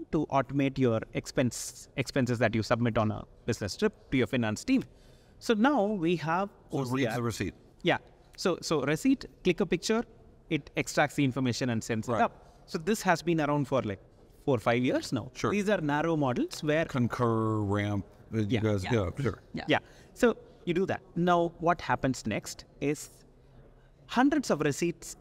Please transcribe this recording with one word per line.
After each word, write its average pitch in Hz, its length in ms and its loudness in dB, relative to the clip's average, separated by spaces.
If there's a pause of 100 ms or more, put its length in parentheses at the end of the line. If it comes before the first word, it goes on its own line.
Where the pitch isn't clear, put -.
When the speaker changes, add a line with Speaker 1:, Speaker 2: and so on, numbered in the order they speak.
(120)
Speaker 1:
to 156 160 0
automate 135 500 0
your 117 240 2 (120)
expense, - 840 -4
expenses 123 440 -2
that 113 140 2
you 113 80 2
submit 117 360 0
on 107 140 2
a 104 120 -8 (220)
business 110 320 -4
trip 113 160 0 (180)
to 135 60 2
your 117 100 4
finance 110 360 -2
team. 262 200 2 (560)
So - 140 0
now 226 320 2
we 185 320 0
have 170 320 -2 (220)
Speaker 2:
So 139 100 -2
it 127 80 -2
reads - 20 -6
Speaker 1:
O 131 60 0
C 135 100 2
R. 110 80 -4
Speaker 2:
the 123 80 -2
receipt. 110 300 -4 (300)
Speaker 1:
Yeah. 147 140 2 (380)
So, 180 260 0
so 151 200 0
receipt, 151 440 0 (180)
click 180 180 2
a 196 40 0
picture, 220 380 0 (460)
it 147 260 -2
extracts 151 400 0
the 147 80 2
information 127 460 0
and 113 140 -2
sends 110 240 -4
Speaker 2:
Right. 120 120 0
Speaker 1:
it 233 40 4
up. 208 100 0 (320)
So - 120 -8
this 180 260 -2
has 175 180 2
been 160 180 0
around 147 280 0
for, 131 140 0
like, 104 200 -6 (440)
four 139 100 4
or 107 40 2
five 123 240 2
years 190 300 0
now. 110 200 -4
Speaker 2:
Sure. - 180 -2
Speaker 1:
These 202 180 0
are 202 100 2
narrow 151 380 0
models 147 460 -2
where 156 220 2
Speaker 2:
Concur, 113 720 0
ramp, 104 460 -2 (280)
uh, 110 60 0
Speaker 1:
Yeah. 107 220 0
Speaker 2:
because, 104 220 2
Speaker 3:
Yeah. 92 100 -2
Speaker 2:
yeah, 101 300 -2
sure. 107 180 -4 (120)
Speaker 3:
Yeah. - 140 -10
Speaker 1:
Yeah. 139 120 2 (340)
So - 240 2 (280)
you 175 80 0
do 185 140 0
that. - 140 -4 (140)
Now, 170 440 2
what 170 220 0
happens 127 440 -2
next - 400 -6 (160)
is 147 280 -4 (1000)
hundreds 277 420 2
of 156 120 2
receipts 151 600 -2